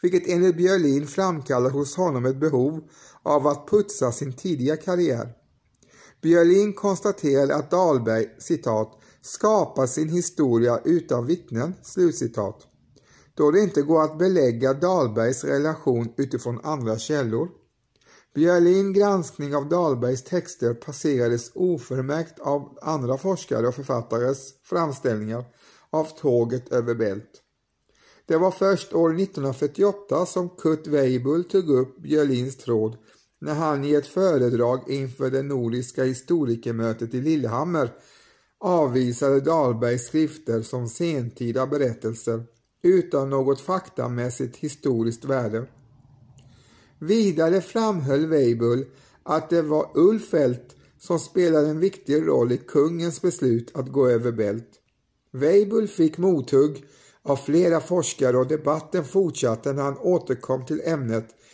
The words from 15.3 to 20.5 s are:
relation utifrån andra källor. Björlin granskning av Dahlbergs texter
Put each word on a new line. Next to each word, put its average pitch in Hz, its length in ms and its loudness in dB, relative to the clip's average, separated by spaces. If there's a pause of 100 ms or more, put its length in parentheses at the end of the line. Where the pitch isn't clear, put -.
relation 139 720 -2
utifrån 123 460 -4
andra 120 360 -4
källor. 135 500 -2 (840)
Björlin 180 580 4
granskning 185 640 0
av 143 120 -4
Dahlbergs 131 560 0
texter 165 500 -4